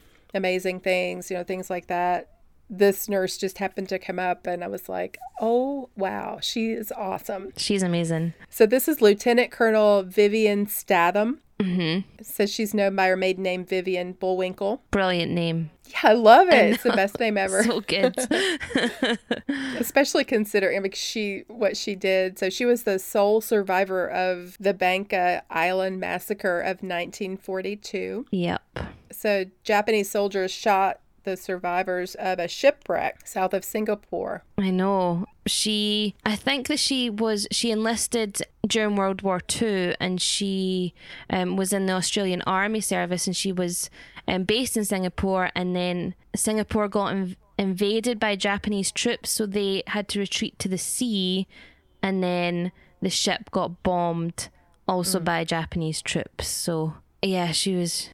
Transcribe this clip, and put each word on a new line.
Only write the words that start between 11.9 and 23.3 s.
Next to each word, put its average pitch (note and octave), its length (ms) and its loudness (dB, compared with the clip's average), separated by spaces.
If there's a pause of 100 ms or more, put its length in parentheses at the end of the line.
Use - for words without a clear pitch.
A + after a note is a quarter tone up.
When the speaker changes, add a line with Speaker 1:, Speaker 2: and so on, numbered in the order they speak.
Speaker 1:
So - 220 -2
she's G#3 280 -2
known G3 220 2
by F#3+ 120 4
her F#3 100 4
maiden F#3 260 0
name, F#3 220 -2
Vivian F#3 480 -2
Bullwinkle. F#3 760 -2
Speaker 2:
Brilliant F3+ 440 2
name. E3 380 0 (180)
Speaker 1:
Yeah, - 140 -8
I A3+ 100 10
love A#3+ 340 10
it. E4+ 60 6
Speaker 2:
I C4 40 10 (100)
Speaker 1:
It's A3+ 160 0
the A#3+ 80 2
Speaker 2:
know. - 40 2
Speaker 1:
best G3 240 0
name A3 180 0
ever. F#3+ 260 2
Speaker 2:
So A3+ 180 0
good. A3 360 0
<laughs> B3+ 1000 0 (600)
Speaker 1:
Especially C#4 440 2
considering, G#3 600 0
like, G3 120 -6
she, G3+ 520 -6
what A3 280 -2
she G3+ 200 -6
did. F#3+ 440 0
So F#3+ 100 -2
she A#3+ 160 -2
was A#3+ 180 2
the F#3+ 160 0
sole G#3 420 2